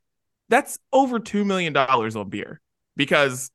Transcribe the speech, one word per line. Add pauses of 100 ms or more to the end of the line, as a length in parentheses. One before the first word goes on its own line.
(480)
that's (140)
over
two
million
dollars
on
beer. (360)
Because